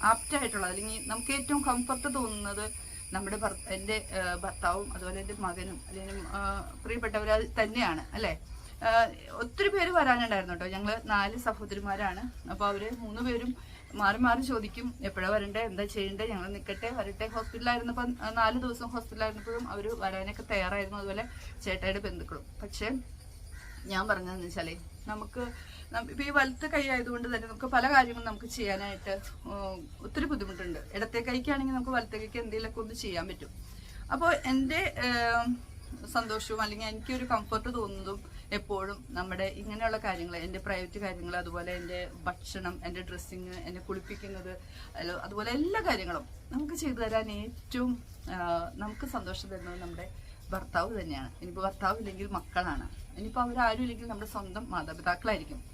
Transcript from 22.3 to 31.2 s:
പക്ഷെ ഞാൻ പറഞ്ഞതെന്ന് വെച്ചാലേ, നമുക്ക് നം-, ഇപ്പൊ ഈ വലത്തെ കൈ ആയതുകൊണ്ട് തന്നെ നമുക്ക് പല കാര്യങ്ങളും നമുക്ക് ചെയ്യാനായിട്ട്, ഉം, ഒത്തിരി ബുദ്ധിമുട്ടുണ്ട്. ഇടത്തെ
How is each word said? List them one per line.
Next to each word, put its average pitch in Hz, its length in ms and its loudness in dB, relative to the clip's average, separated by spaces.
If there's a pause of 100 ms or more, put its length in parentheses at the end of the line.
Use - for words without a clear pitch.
പക്ഷെ 208 260 -2 (1040)
ഞാൻ 190 180 2
പറഞ്ഞതെന്ന് 180 380 0
വെച്ചാലേ, 170 260 -2 (380)
നമുക്ക് 214 300 -6 (520)
നം-, 233 180 -2
ഇപ്പൊ 254 160 -2
ഈ - 100 -2
വലത്തെ 269 360 4
കൈ 285 100 6 (100)
ആയതുകൊണ്ട് 240 340 0
തന്നെ 226 220 0
നമുക്ക് 262 260 -4
പല 240 80 8 (100)
കാര്യങ്ങളും 233 360 8
നമുക്ക് 220 260 -8
ചെയ്യാനായിട്ട്, 196 580 -2 (380)
ഉം, 196 260 -4 (280)
ഒത്തിരി 302 260 0
ബുദ്ധിമുട്ടുണ്ട്. 190 480 -2 (160)
ഇടത്തെ 220 320 0